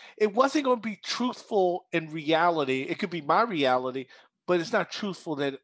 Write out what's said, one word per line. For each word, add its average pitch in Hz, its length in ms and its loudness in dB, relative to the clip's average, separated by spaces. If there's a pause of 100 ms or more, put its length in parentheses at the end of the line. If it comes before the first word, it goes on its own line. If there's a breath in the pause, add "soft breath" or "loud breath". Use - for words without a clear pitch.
(180 loud breath)
it 214 160 2
wasn't 269 320 2
gonna 247 140 2
be 214 240 -8
truthful 202 880 -2
in 160 180 -2
reality. 156 720 2
It - 160 -6
could 196 120 -4
be 170 120 -6
my 165 200 4
reality, 131 640 0 (400 soft breath)
but 180 140 2
it's 196 120 -6
not 196 180 0
truthful 175 460 -6
that, 139 280 -4